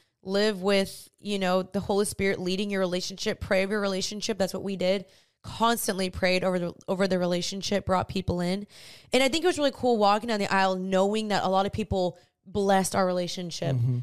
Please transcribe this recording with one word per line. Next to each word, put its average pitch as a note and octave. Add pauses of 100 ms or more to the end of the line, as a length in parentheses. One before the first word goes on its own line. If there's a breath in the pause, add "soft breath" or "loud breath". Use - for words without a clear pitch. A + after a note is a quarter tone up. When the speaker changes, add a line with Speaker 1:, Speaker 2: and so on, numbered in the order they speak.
(240 soft breath)
Speaker 1:
live G3
with, G3 (100)
you G3+
know, F#3
the F#3+
Holy G#3
Spirit G3
leading F#3+
your G3
relationship, F#3
pray F#3+
over G3
your G#3+
relationship. G3
That's F#3
what F3+
we G3
did. F#3+ (400 soft breath)
Constantly G#3+
prayed F#3
over F#3
the, F3 (140)
over F#3+
the F#3
relationship, F3+
brought F#3
people F3+
in. F#3 (460 loud breath)
And B3+
I C4+
think D#4
it F4
was E4+
really C#4+
cool A#3+
walking G#3
down G#3+
the G3+
aisle, F#3+
knowing F#3+
that F#3+
a F#3
lot F#3+
of G3+
people F#3 (280 soft breath)
blessed G3
our G3
relationship. F3+
Speaker 2:
Mm-hmm. B2